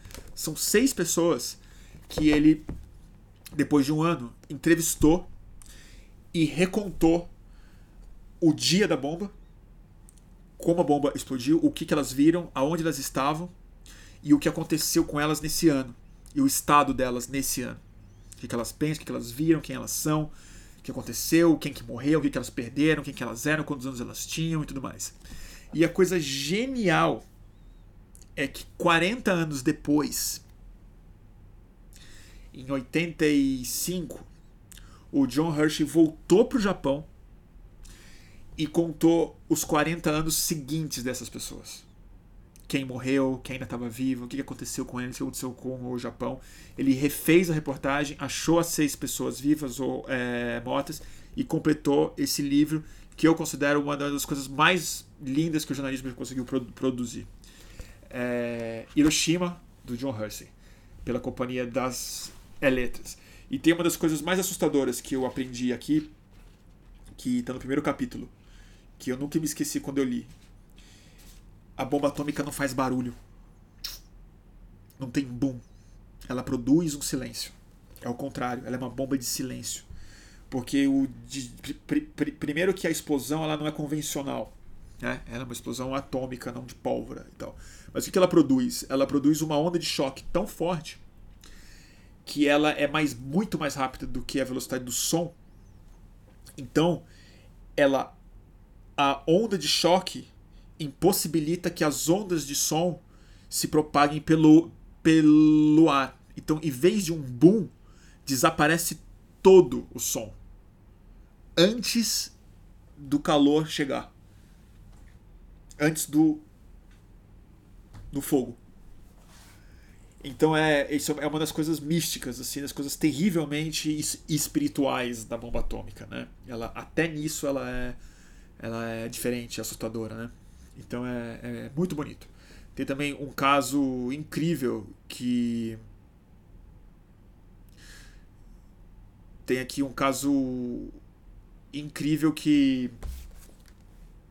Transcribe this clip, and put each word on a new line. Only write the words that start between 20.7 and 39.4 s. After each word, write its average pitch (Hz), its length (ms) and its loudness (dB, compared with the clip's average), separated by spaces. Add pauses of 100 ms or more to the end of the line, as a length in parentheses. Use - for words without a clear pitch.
o - 20 -20
que - 80 -10
aconteceu, 147 680 2
quem 151 160 -6
que 117 120 -14
morreu, 131 340 0
o 147 40 0
que 147 80 0
que 143 60 -6
elas 120 140 -4
perderam, 143 540 0
quem 139 100 -10
que 127 80 -10
elas 117 240 -8
eram, 151 160 2
quantos 139 240 -6
anos 131 140 -8
elas 107 260 -10
tinham 160 380 -2
e - 20 -6
tudo - 160 -8
mais. - 320 -10 (580)
E 156 120 4
a 170 40 4
coisa 180 300 2
genial 160 1080 0 (1080)
é 139 140 -2
que - 180 -14 (100)
quarenta 175 540 2
anos 160 320 0
depois, 147 840 -2 (2000)
em 131 200 -14
oitenta 156 540 0
e 135 380 2
cinco, 156 600 -6 (840)
o 139 120 4
John 147 320 0
Hershey 151 300 2
voltou 165 600 6
pro 254 120 0
Japão 170 480 0 (1500)
e 156 100 -2
contou 165 720 2 (100)